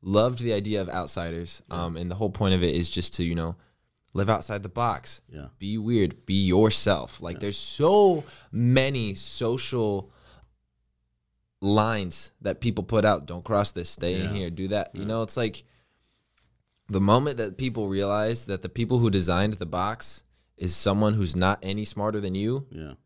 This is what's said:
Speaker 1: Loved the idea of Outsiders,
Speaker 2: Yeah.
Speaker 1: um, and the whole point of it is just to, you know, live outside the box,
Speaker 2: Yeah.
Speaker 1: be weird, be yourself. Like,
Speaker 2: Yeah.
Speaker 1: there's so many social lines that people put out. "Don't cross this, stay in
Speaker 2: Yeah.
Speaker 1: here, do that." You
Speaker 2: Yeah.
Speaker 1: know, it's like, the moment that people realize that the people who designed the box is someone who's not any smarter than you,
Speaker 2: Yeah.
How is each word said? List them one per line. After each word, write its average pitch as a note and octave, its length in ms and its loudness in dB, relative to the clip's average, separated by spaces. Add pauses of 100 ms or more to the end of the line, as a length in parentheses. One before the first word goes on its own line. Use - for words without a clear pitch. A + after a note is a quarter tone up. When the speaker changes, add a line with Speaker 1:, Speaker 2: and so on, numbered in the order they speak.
Speaker 1:
Loved G#2+ 380 2
the A#2 120 -2
idea G#2 280 -2
of F2+ 80 -6
Outsiders, E2+ 800 -6
Speaker 2:
Yeah. F2 140 -4
Speaker 1:
um, E2+ 120 -6
and F2 140 -6
the F2+ 40 -6
whole G#2 160 -2
point F#2+ 240 2
of F#2 80 4
it E2 120 2
is E2+ 160 0
just - 240 -4
to, F2 100 -2
you E2+ 100 -2
know, E2 220 -4 (560)
live G2 160 0
outside G#2 340 -2
the G2+ 60 -10
box, A2+ 520 -4 (120)
Speaker 2:
Yeah. C#2+ 140 -14 (120)
Speaker 1:
be G2+ 200 -4
weird, G#2+ 480 2
be F#2+ 80 0 (120)
yourself. F#2 760 4
Like, E2+ 140 -8
Speaker 2:
Yeah. - 40 -10
Speaker 1:
there's G2+ 180 -4
so F3+ 680 4 (280)
many B2 600 2
social A2+ 960 -2 (1500)
lines G#2 800 0
that F#2+ 200 -4
people G#2+ 240 -2
put G#2 200 2
out. F2+ 220 4
"Don't F2 180 -10
cross G#2 280 0
this, E2+ 180 -8
stay F2 240 -4
in F#2+ 160 -2
Speaker 2:
Yeah. - 40 -4
Speaker 1:
here, F#2 160 -4
do F#2 180 -6
that." G2+ 260 -2
You F#2+ 80 -10
Speaker 2:
Yeah. G2+ 60 -6
Speaker 1:
know, A2+ 140 -2
it's G#2+ 140 -6
like, A2+ 280 -4 (1200)
the G2 120 0
moment A#2+ 360 4
that G#2+ 220 -6
people A#2 300 -4
realize G#2 580 -2
that G2 160 -6
the F#2 60 -8
people A#2+ 300 0
who A#2 120 4
designed F#2+ 440 2
the F#2+ 120 -8
box F#2 560 -6 (340)
is F2+ 180 -2
someone G#2 400 2
who's F2+ 220 0
not F#2 260 4
any G2+ 220 -4
smarter G#2 360 -4
than F#2+ 140 -4
you, A#2+ 360 -2
Speaker 2:
Yeah. D#2 240 -14 (120)